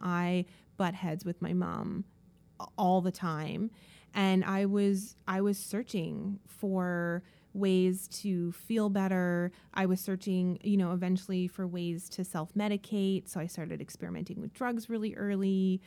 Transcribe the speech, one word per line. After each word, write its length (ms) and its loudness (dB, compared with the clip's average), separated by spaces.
I 420 0
butt 180 0
heads 300 -4
with 160 -6
my 120 -2
mom 520 -2
a-, 60 -10
all 240 4
the 120 0
time. 580 -4
And 300 4
I 220 0
was, 500 2
I 140 0
was 180 2
searching 880 -4
for 760 -2
ways 540 4
to 440 -2
feel 360 0
better. 640 2
I 120 2
was 140 2
searching, 600 0
you 140 4
know, 160 4
eventually 540 0
for 200 -4
ways 440 -4
to 140 -6
self-medicate. 1040 0
So 120 -6
I 60 -2
started 340 -6
experimenting 600 -8
with 140 -8
drugs 360 -4
really 240 -4
early. 720 2